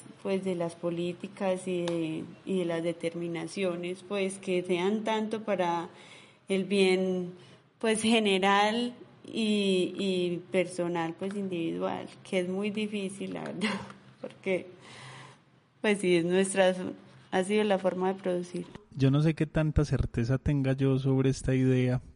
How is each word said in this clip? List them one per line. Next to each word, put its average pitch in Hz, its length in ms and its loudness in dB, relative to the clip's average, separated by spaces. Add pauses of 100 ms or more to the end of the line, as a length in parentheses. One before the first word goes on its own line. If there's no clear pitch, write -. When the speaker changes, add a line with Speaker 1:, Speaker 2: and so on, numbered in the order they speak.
(220)
Speaker 1:
pues, 190 220 -2
de 190 100 -2
las 170 220 -4
políticas 180 920 -4
y 180 160 -2
de, 165 420 -2 (220)
y 190 140 0
de 175 40 0
las 170 200 -2
determinaciones, 170 1200 -4
pues, 196 320 -4
que 180 240 -2
sean 185 400 0
tanto 220 400 -2
para 175 460 0 (600)
el 190 160 0
bien, 185 680 2 (480)
pues, 220 220 2
general 214 920 4 (320)
y, 202 720 2
y 180 440 0 (100)
personal, 175 680 -2
pues, 196 160 -6
individual, 180 720 -4 (160)
que - 160 -4
es 180 100 0
muy 196 220 -2
difícil, 196 640 -6
la 160 80 -8
verdad, 180 380 -4 (140)
<laughs> - 260 -20
porque, - 480 -4 (1120)
pues, 208 180 2
sí, 180 160 4
es 170 100 4
nuestra, 190 480 4 (600)
ha 190 100 2
sido 208 220 2
la 196 160 2
forma 185 320 0
de 190 80 -10
producir. 175 460 -4 (280)
Speaker 2:
Yo 135 160 4
no 143 120 4
sé 160 120 4
qué 156 120 -2
tanta 151 380 2
certeza 127 540 0
tenga 135 360 2
yo 135 240 2
sobre 135 320 2
esta 131 240 0
idea, 127 480 4 (140)